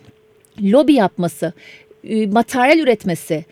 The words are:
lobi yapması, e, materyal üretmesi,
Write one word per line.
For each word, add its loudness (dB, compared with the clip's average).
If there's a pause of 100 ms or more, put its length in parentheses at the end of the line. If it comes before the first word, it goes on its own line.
(640)
lobi 4
yapması, -2 (520)
e, -4
materyal 2
üretmesi, -2